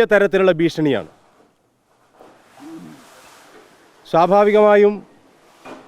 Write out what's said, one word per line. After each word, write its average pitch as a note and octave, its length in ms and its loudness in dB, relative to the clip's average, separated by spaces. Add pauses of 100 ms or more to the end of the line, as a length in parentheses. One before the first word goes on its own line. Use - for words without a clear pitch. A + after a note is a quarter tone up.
(120)
തരത്തിലുള്ള F#3+ 480 0
ഭീഷണിയാണ്. C#3+ 500 -4 (3000)
സ്വാഭാവികമായും G#3 840 2 (960)